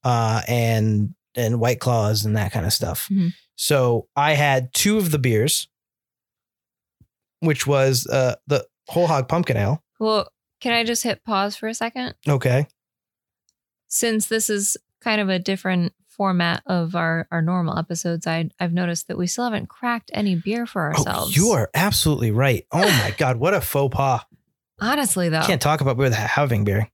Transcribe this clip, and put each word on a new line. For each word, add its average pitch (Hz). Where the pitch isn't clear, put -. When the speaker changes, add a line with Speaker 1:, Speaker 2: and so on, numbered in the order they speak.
Speaker 1:
uh, 117
and, 110
and 117
White 117
Claws 110
and 107
that 98
kind 80
of 98
stuff. -
Speaker 2:
Mm-hmm. 190
Speaker 1:
So 127
I 147
had 139
two 208
of 180
the 147
beers, 123
which 160
was, 135
uh, 127
the 143
Whole 247
Hog 139
Pumpkin 165
Ale. 104
Speaker 2:
Well, 220
can 240
I 233
just 226
hit 240
pause 208
for 220
a 226
second? 247
Speaker 1:
Okay. 135
Speaker 2:
Since 220
this 220
is 202
kind 214
of 190
a 185
different 185
format 180
of 175
our, 165
our 165
normal 170
episodes, 170
I, 165
I've 170
noticed 175
that -
we 180
still 240
haven't 220
cracked 240
any 202
beer 226
for 170
Speaker 1:
Oh, 156
Speaker 2:
ourselves. -
Speaker 1:
you 196
are 131
absolutely 117
right. 120
Oh 170
my 123
Speaker 2:
<laughs> -
Speaker 1:
God, 127
what 165
a 175
faux 139
pas. 131
Speaker 2:
Honestly, 208
though. 156
Speaker 1:
Can't 160
talk 147
about 131
beer 135
without 107
having 120
beer. 104